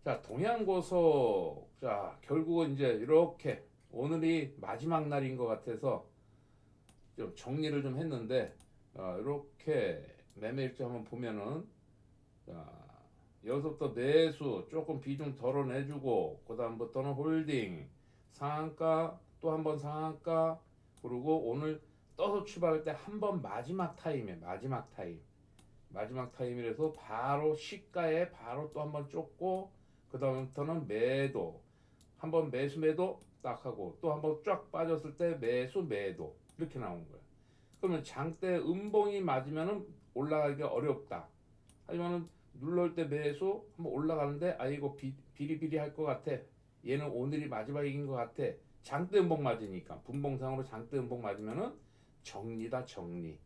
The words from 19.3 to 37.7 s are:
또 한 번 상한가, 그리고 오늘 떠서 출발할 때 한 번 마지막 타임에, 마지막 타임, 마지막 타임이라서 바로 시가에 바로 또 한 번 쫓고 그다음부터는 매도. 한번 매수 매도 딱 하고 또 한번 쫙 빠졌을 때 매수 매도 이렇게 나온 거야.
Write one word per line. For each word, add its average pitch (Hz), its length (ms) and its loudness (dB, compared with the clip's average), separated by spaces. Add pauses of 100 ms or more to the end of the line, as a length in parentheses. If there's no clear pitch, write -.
또 165 120 0
한 160 120 0
번 151 140 2
상한가, 160 840 0 (440)
그리고 127 440 2
오늘 151 320 -2 (360)
떠서 202 280 2
출발할 160 400 2
때 156 80 -2
한 202 280 -8
번 202 240 2
마지막 143 540 -4
타임에, 117 400 -4
마지막 98 520 -6
타임, 85 320 -10 (680)
마지막 123 420 -6
타임이라서 123 600 -2
바로 143 600 0
시가에 170 800 0
바로 139 400 -6
또 151 100 -4
한 151 100 -4
번 147 180 -4
쫓고 185 640 -2 (400)
그다음부터는 135 760 -2
매도. 117 720 2 (560)
한번 160 340 2
매수 139 280 0
매도 156 400 2 (220)
딱 123 240 -4
하고 104 360 -6
또 160 120 2
한번 151 300 0
쫙 190 280 0
빠졌을 160 460 -2
때 170 220 2
매수 127 420 2
매도 98 540 -4 (220)
이렇게 156 200 -4
나온 87 320 -6
거야. - 100 -18 (600)